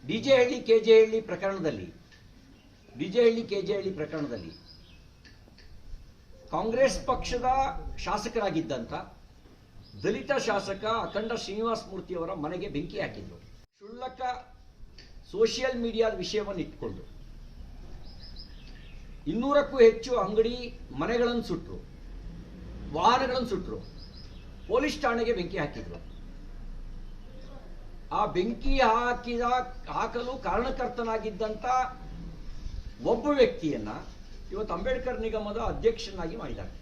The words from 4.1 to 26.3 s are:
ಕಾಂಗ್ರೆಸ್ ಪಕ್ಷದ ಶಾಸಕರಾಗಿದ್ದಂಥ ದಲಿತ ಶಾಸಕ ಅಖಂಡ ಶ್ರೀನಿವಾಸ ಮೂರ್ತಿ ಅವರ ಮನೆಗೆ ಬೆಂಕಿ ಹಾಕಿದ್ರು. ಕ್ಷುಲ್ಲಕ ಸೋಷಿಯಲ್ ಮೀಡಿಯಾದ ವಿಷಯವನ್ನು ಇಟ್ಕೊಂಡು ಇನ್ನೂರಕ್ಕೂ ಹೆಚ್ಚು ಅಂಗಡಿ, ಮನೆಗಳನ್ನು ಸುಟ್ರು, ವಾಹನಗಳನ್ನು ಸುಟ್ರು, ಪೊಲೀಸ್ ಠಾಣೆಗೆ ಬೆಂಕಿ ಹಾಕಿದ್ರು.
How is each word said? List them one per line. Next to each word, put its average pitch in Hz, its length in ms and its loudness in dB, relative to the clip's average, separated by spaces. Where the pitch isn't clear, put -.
ಕಾಂಗ್ರೆಸ್ 226 540 4
ಪಕ್ಷದ 247 400 0
ಶಾಸಕರಾಗಿದ್ದಂಥ 185 960 -2
ದಲಿತ 240 280 0
ಶಾಸಕ 196 540 0
ಅಖಂಡ 226 320 -2
ಶ್ರೀನಿವಾಸ 220 580 -2
ಮೂರ್ತಿ 185 240 -8
ಅವರ 165 180 -2
ಮನೆಗೆ 175 360 -4
ಬೆಂಕಿ 165 320 -4
ಹಾಕಿದ್ರು. 107 340 -8
ಕ್ಷುಲ್ಲಕ 254 840 -14
ಸೋಷಿಯಲ್ 233 480 2
ಮೀಡಿಯಾದ 220 380 2
ವಿಷಯವನ್ನು 202 440 -2
ಇಟ್ಕೊಂಡು - 400 -8
ಇನ್ನೂರಕ್ಕೂ 269 520 2
ಹೆಚ್ಚು 240 360 8
ಅಂಗಡಿ, 226 640 0
ಮನೆಗಳನ್ನು 233 440 2
ಸುಟ್ರು, - 420 -6
ವಾಹನಗಳನ್ನು 254 560 4
ಸುಟ್ರು, 180 280 -4
ಪೊಲೀಸ್ 269 340 2
ಠಾಣೆಗೆ 233 320 2
ಬೆಂಕಿ 180 240 -2
ಹಾಕಿದ್ರು. - 540 -6